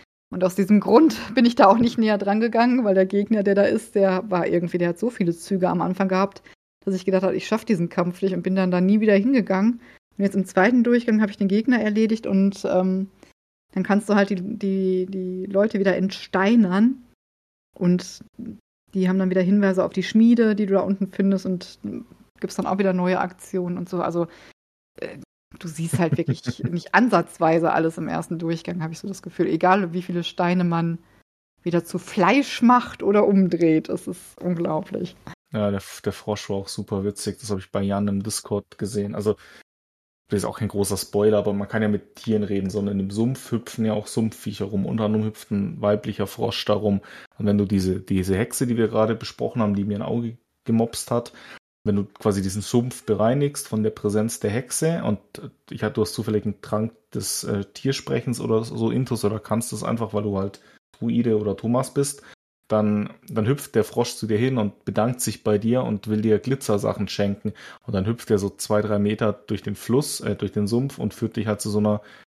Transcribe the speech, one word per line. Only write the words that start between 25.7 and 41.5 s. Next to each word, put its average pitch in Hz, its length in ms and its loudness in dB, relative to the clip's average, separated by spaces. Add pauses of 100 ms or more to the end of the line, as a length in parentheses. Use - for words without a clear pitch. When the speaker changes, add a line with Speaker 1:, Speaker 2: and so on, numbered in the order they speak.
Speaker 1:
halt 160 180 0
wirklich - 460 -4
Speaker 2:
<laughs> - 20 -
Speaker 1:
nicht 160 280 -6
ansatzweise 170 800 2
alles 165 260 0
im 160 120 -6
ersten 165 300 -6
Durchgang, 170 440 -6
hab 160 80 -6
ich 165 80 -14
so - 80 -12
das 196 140 -10
Gefühl. 170 260 -4
Egal, 180 460 2
wie 180 80 -4
viele 175 240 -4
Steine 180 400 0
man 165 320 -2 (680)
wieder 170 220 0
zu - 140 -6
Fleisch 208 600 0
macht 240 420 4
oder 208 220 4
umdreht. 175 600 4
Es - 200 -8
ist - 340 -14
unglaublich. 170 760 -4 (380)
Speaker 2:
Ja, 104 180 0
der, 98 100 -2 (220)
der 104 100 -4
Frosch - 360 -6
war 98 80 -2
auch 98 100 -8
super 101 380 -6
witzig. 101 340 -6
Das 104 120 -8
hab 98 80 -4
ich - 120 -16
bei 101 100 -2
Jan 101 280 0
im 98 140 -2
Discord - 540 -6
gesehen. 104 380 -6
Also, 147 200 0 (880)
ich - 100 -12
bin 107 40 2
jetzt 95 80 -2
auch 110 140 -8
kein 107 100 -2
großer 101 260 -2
Spoiler, 104 440 2
aber 101 120 0